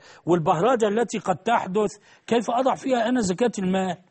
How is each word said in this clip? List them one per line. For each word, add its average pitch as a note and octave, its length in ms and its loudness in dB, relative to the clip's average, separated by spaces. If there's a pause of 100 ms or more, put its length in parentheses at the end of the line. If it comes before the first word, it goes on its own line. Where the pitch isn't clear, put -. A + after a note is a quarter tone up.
(280)
والبهرجة F3+ 600 2
التي G#3+ 300 -2
قد F3+ 180 -2
تحدث، G#3+ 540 0 (360)
كيف A#3 240 0
أضع B3 240 0
فيها A#3 340 0
أنا B3+ 120 0
زكاة G#3 380 0
المال؟ F#3 380 -2 (140)